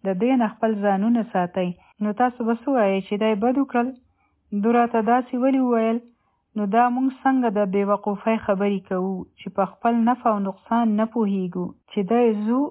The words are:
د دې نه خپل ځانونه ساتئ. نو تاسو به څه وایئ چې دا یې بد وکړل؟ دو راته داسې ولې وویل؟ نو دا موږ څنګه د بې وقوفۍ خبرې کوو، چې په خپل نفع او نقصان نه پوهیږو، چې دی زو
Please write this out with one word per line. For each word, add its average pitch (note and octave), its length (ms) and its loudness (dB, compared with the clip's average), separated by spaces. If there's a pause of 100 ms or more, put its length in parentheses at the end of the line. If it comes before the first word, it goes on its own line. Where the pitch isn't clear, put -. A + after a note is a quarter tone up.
د F#3+ 60 -2 (120)
دې A#3+ 100 2 (100)
نه A3 120 2
خپل A3+ 180 -2 (120)
ځانونه G#3 380 2 (100)
ساتئ. F3+ 380 -2 (320)
نو G#3 80 -2 (100)
تاسو B3 280 0
به A#3 80 0
څه A#3 200 -8
وایئ G3 320 2
چې G#3 140 -4
دا A3 80 2
یې G#3+ 140 0
بد B3+ 140 2
وکړل؟ B3 300 0 (640)
دو G3+ 200 0
راته A#3 280 2 (120)
داسې B3 240 0
ولې C4 260 2
وویل؟ A3+ 360 0 (640)
نو G#3 60 -2 (100)
دا A#3 80 6 (120)
موږ C4 120 0 (160)
څنګه C4 340 2
د - 20 0 (140)
بې G3+ 180 2
وقوفۍ G#3 540 -2
خبرې G3+ 340 0 (100)
کوو، F#3+ 260 -4 (240)
چې - 160 -14
په G3 160 0
خپل - 220 -2 (160)
نفع B3 240 0
او G#3 140 -2
نقصان A#3 380 -2 (140)
نه A3 140 2
پوهیږو، F#3+ 520 -2 (260)
چې - 80 -4 (120)
دی A#3+ 140 4 (200)
زو A#3+ 140 0 (120)